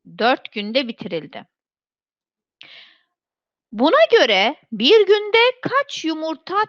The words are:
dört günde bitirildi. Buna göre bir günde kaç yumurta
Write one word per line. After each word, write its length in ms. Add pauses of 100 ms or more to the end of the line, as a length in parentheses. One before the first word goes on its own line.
(180)
dört 340
günde 360
bitirildi. 580 (2250)
Buna 400
göre 440 (160)
bir 360
günde 300 (240)
kaç 440
yumurta 500 (140)